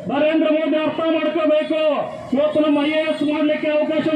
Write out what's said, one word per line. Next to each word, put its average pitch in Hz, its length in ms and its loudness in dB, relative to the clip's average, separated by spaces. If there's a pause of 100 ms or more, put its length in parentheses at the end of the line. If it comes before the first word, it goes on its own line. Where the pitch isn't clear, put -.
(100)
ನರೇಂದ್ರ 311 460 2
ಮೋದಿ 311 200 0 (100)
ಅರ್ಥ - 140 -4 (160)
ಮಾಡ್ಕೋಬೇಕು. 311 640 0 (540)
ಇವತ್ತು 302 320 2
ನಮ್ಮ 285 220 2
ಐ - 100 -2
ಎ - 20 2 (120)
ಎಸ್ - 180 -4
ಮಾಡ್ಲಿಕ್ಕೆ 302 460 0
ಅವಕಾಶ 302 400 0